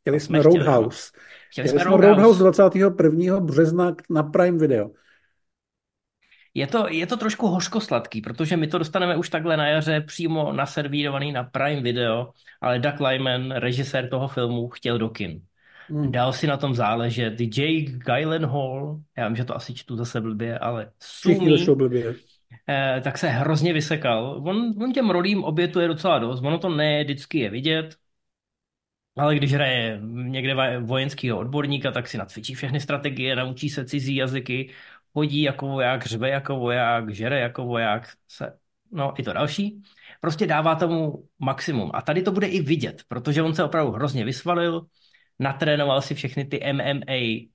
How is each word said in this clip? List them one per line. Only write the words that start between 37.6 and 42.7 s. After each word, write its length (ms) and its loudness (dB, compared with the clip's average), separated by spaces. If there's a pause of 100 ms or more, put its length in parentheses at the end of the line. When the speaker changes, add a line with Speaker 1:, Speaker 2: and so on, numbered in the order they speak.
Speaker 2:
voják, 440 -2 (200)
se, 240 -12 (400)
no, 260 -4
i 40 -6
to 100 -6
další. 500 -4 (380)
Prostě 260 -2
dává 280 2
tomu 500 -2 (140)
maximum. 560 -4
A 80 -4
tady 200 -2
to 100 0
bude 140 0
i 160 -2
vidět, 460 -2